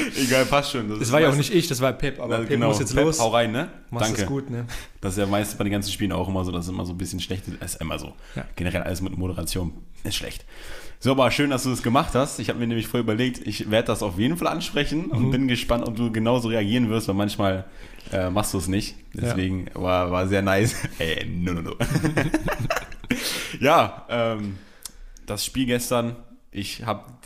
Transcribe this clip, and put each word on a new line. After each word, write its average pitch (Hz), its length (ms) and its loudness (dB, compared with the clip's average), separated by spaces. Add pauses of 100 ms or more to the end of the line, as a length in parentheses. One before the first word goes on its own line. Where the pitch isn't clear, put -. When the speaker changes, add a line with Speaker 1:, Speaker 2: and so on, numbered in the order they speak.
(160)
Speaker 1:
Egal, 131 300 4
passt 143 260 2
schon. 113 160 -2
Das 107 120 -2
Speaker 2:
Das 120 80 0
Speaker 1:
ist 117 40 0
Speaker 2:
war 147 100 6
ja 151 80 8
auch - 20 6
Speaker 1:
meist- 143 180 4
Speaker 2:
nicht 202 60 4
ich, 170 120 4
das 123 140 -2
war 127 120 4
Pep. 135 260 -4
Aber 120 160 -2
Speaker 1:
Na, 113 60 2
Speaker 2:
Pep 110 80 -2
Speaker 1:
genau. 120 180 4
Speaker 2:
muss 110 120 4
jetzt 104 140 -2
Speaker 1:
Pep, 143 120 6
Speaker 2:
los. 156 140 2
Speaker 1:
hau 113 100 4
rein, 117 220 4
ne? 143 180 -2 (200)
Speaker 2:
Mach's 117 160 0
Speaker 1:
Danke. 107 160 0
Speaker 2:
es 175 60 0
gut, 139 240 -2
ne? 120 160 -6 (340)
Speaker 1:
Das 98 120 -2
ist 98 40 -4
ja 101 80 2
meistens 101 320 0
bei - 60 0
den 101 100 0
ganzen 98 180 0
Spielen 98 200 0
auch 90 160 0
immer 95 180 0
so, 90 60 -2
dass 87 140 -2
es 90 40 -6
immer 92 160 -4
so 90 80 -6
ein 87 60 -6
bisschen 90 220 -4
schlecht - 260 -6
ist. 90 160 -8
Ist - 180 -8
immer 78 160 -4
so. 73 160 -10 (220)
Speaker 2:
Ja. - 100 -6 (100)
Speaker 1:
Generell 87 280 -2
alles 90 180 -4
mit 95 160 -4
Moderation 90 560 -4 (300)
ist - 120 -4
schlecht. - 300 -8 (540)
So, 120 120 2
aber 131 200 4
schön, 143 180 2
dass 127 140 0
du 131 80 0
das 117 100 -2
gemacht 135 320 2
hast. - 240 0
Ich 110 140 -4
hab 117 80 -2
mir 117 80 0
nämlich 113 180 0
vorher 123 180 0
überlegt, 120 440 0
ich 107 240 -4
werd 120 180 4
das 110 140 0
auf 92 160 -2
jeden 143 180 2
Fall - 120 0
ansprechen 151 560 0
und 123 220 0
Speaker 2:
Mhm. 131 40 2
Speaker 1:
bin 131 160 2
gespannt, 120 400 2
ob 110 80 -4
du 117 160 0
genauso 113 380 2
reagieren 113 420 2
wirst, 113 160 0
weil 98 80 0
manchmal, 98 500 0 (480)
äh, 92 160 0
machst 101 240 0
du 98 60 0
es 87 80 -4
nicht. 98 280 0 (200)
Speaker 2:
Ja. - 60 -6
Speaker 1:
Deswegen 95 520 -2
war, 90 380 2
war 92 160 2
sehr 98 160 4
nice. 98 320 4 (120)
<laughs> - 120 -8
Ey, 80 260 -2
no, 87 280 0
no, 85 80 -2
no. 82 140 -6 (840)
<laughs> - 1000 -4
Ja, 131 500 4
ähm, 110 480 0 (680)
das 104 200 -4
Spiel 127 220 0
gestern, 120 480 0 (340)
ich 107 380 -8
hab - 380 -6